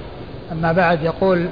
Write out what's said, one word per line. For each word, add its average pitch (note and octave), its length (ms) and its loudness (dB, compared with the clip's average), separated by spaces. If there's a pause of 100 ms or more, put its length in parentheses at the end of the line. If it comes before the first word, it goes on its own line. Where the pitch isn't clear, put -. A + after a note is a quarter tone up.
(520)
أما E3 200 0
بعد، E3+ 320 4
يقول F3 480 2